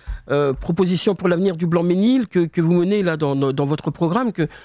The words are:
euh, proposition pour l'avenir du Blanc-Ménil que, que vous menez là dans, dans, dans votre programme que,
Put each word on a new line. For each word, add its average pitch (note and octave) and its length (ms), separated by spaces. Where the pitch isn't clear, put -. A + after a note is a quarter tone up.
euh, C#3 240
proposition F#3 600
pour E3+ 140
l'avenir F3 300
du F3 80
Blanc-Ménil F3+ 600
que, F3 180
que E3+ 160
vous E3 100
menez F#3 300
là E3 160
dans, C#3+ 180
dans, C3+ 160
dans C#3+ 140
votre D3+ 240
programme F3 420
que, D#3 160